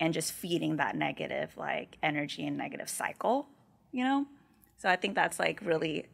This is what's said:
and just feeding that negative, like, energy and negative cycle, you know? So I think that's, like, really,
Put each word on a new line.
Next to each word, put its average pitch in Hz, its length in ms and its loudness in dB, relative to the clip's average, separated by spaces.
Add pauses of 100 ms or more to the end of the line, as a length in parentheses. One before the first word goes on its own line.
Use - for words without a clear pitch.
and 165 140 4
just 160 180 -2
feeding 160 440 0
that 139 200 0
negative, 147 600 -2
like, - 460 -6
energy 147 440 -2
and 143 120 -4
negative 127 320 -8
cycle, - 580 0 (420)
you 247 140 -2
know? 277 220 2 (520)
So 202 100 0
I 185 80 6
think 196 180 -2
that's, 165 240 2
like, 165 240 2
really, 160 520 0